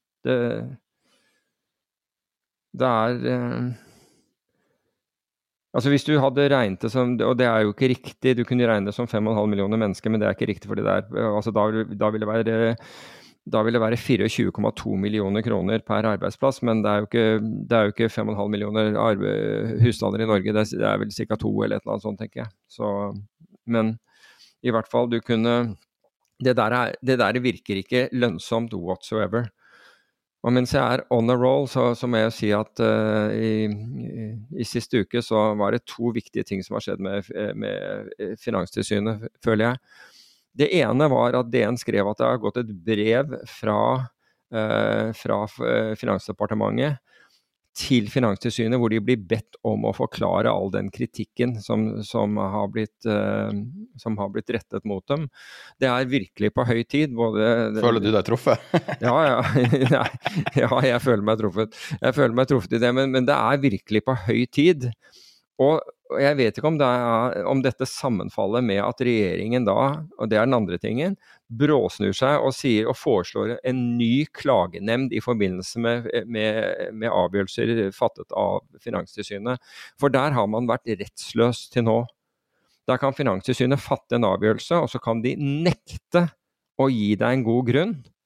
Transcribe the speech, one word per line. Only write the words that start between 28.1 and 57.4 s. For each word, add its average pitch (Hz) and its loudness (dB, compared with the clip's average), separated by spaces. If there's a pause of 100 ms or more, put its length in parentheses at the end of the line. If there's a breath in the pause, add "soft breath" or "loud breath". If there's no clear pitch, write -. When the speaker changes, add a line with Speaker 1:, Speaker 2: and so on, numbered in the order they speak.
Speaker 1:
lønnsomt 117 -2
whatsoever. 101 -4 (920 soft breath)
Og 120 2
mens 127 0
jeg 139 4
er 123 0
on 117 2
a 127 4
roll, 131 2
så, 123 2
så 123 -4
må 117 2
jeg 110 2
jo 113 -2
si 107 -2
at, 107 -2
eh, 110 2
i, 113 0 (160)
i, 113 -8 (360)
i 110 -6
siste 117 0
uke 117 -2
så 110 2 (100)
var 104 0
det 120 -4
to 117 -2
viktige 113 -6
ting 95 -6
som 107 -6
har 107 -8
skjedd 95 -6
med, 98 -6
eh, 104 -6
med, 101 -8
eh, 104 -8
Finanstilsynet, 107 -4 (200)
føler 110 2
jeg. 127 -4 (760 soft breath)
Det 139 2
ene 135 4
var 120 2
at 120 -2
D 120 2
N 123 -2
skrev 104 0
at 104 -4
det 120 2
har 123 0
gått 117 -4
et 110 -6 (160)
brev 113 0 (160)
fra, 107 -2 (720)
eh, 110 0
fra, 107 -2 (240)
eh, 113 0
Finansdepartementet 107 -2 (760 soft breath)
til 120 2
Finanstilsynet, 117 0
hvor 117 2
de 110 0
blir 120 2
bedt 104 -4 (100)
om 107 -2
å 107 0
forklare 98 -2
all 98 0
den 98 -4
kritikken 120 -4
som, 107 -2 (260)
som 104 -2
har 101 -2
blitt, 110 -6
eh, 104 0 (480)
som 110 -4
har 98 -4
blitt 110 -6
rettet 104 -8
mot 98 -4
dem. 151 -2 (500 loud breath)
Det 131 2
er 127 0
virkelig 107 -2
på 127 2
høy 117 2
tid, 143 0
både 110 2 (340)